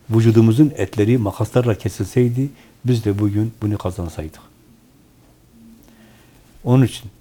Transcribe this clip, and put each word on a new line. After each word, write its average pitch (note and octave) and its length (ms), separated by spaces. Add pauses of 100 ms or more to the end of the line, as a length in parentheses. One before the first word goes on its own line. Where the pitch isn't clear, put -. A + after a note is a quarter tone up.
vücudumuzun A2+ 680
etleri G#2 400
makaslarla A2 580
kesilseydi, B2 720 (360)
biz A#2 200
de G2+ 140
bugün G#2+ 420
bunu G#2 160
kazansaydık." E2 640 (2250)
Onun B2+ 220
için - 240 (120)